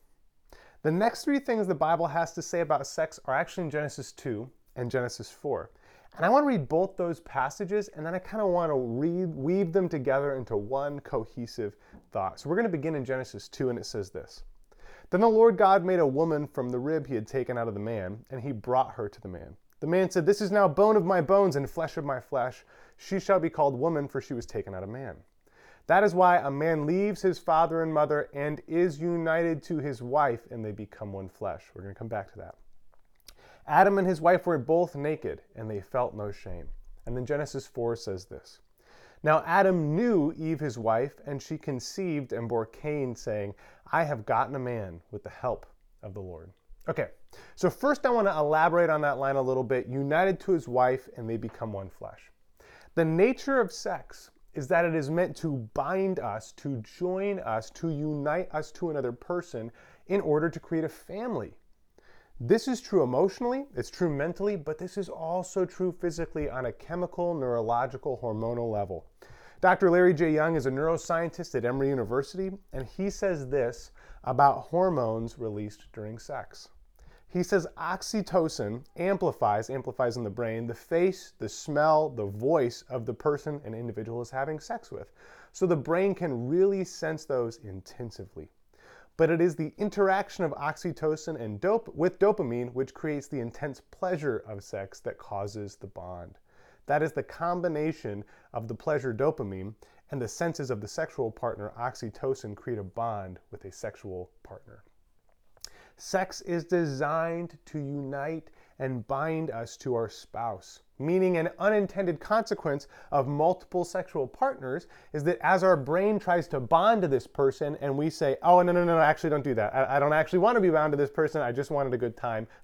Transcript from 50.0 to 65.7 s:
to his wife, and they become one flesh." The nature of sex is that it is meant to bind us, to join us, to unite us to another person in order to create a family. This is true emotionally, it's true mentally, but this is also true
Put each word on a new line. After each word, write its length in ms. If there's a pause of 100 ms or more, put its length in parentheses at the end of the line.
to 100
his 160
wife, 500
and 100
they 100
become 360
one 160
flesh." 420 (600)
The 120
nature 540
of 120
sex 580 (240)
is 140
that 180
it 80
is 160
meant 280
to 360
bind 460
us, 340
to 240
join 640
us, 320
to 180
unite 640
us 200
to 160
another 220
person 600 (360)
in 140
order 280
to 100
create 260
a 40
family. 680 (840)
This 280
is 140
true 200
emotionally, 640 (100)
it's 140
true 200
mentally, 460
but 220
this 200
is 120
also 560
true 260